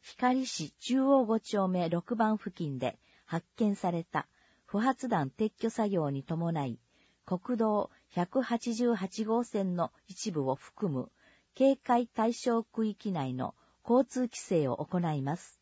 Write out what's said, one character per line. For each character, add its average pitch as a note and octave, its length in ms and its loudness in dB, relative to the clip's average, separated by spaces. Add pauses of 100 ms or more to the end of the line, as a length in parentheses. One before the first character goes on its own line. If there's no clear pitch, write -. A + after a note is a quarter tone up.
光 B3+ 440 0
市 - 340 -6
中 C4 240 0
央 C4+ 220 6
五 A3 140 2
丁 G3 300 0
目 F3+ 180 2
六 F3 300 -2
番 A3 200 2
付 F#3+ 140 -8
近 C#3 280 -6
で B2 200 -4 (260)
発 E3 300 -6
見 G#3 220 0
さ F3+ 140 -2
れ E3+ 120 -2
た - 240 -6 (380)
不 G3+ 140 -2
発 B3+ 280 0
弾 D#3 300 0
撤 G#3+ 180 -2
去 A3+ 140 -2
作 G#3+ 180 -2
業 E3 220 0
に C#3 140 -4
伴 E3 420 -2
い、 A#2 140 -6 (460)
国 F#3+ 320 -4
道 G#3+ 340 0 (180)
百 F3+ 320 -2
八 A#3 320 -4
十 A#3+ 200 2
八 F#3+ 300 -4
号 A3+ 220 0
線 F#3+ 320 -2
の E3+ 160 -2 (160)
一 F#3+ 220 -8
部 C#3 180 0
を C3+ 60 2
含 - 360 -6
む B2+ 180 -4 (440)
警 C4+ 240 4
戒 A#3+ 300 0
対 A#3 260 0
象 A#3 300 0
区 A3 220 -4
域 G3+ 280 -4
内 C3+ 200 -2
の B2+ 220 -6 (280)
交 B3 220 4
通 - 160 -6
規 A#3+ 160 -4
制 D#3 300 2
を B2 100 0
行 F3+ 220 -2
い D#3 220 0
ま C#3+ 160 -2
す。 - 240 -20